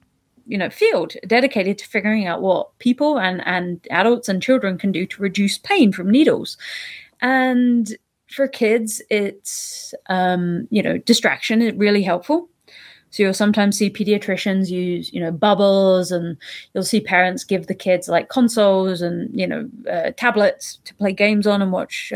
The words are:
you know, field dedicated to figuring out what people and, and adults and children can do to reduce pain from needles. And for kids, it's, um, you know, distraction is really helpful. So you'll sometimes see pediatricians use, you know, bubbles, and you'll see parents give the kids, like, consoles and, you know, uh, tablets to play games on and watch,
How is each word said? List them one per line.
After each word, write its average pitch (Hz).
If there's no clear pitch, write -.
you 208
know, 170
field 403
dedicated 202
to -
figuring 214
out 170
what 185
people 285
and, 185
and 180
adults 226
and 185
children 202
can 196
do 185
to -
reduce 196
pain 302
from 190
needles. -
And 247
for 277
kids, 226
it's, -
um, 180
you 214
know, 165
distraction 226
is 226
really 208
helpful. 190
So -
you'll 190
sometimes 208
see 196
pediatricians 190
use, 180
you 185
know, 165
bubbles, 190
and 170
you'll 190
see 214
parents 185
give 175
the 190
kids, 185
like, -
consoles 196
and, 175
you 185
know, 151
uh, -
tablets -
to -
play 202
games 208
on 202
and 190
watch, -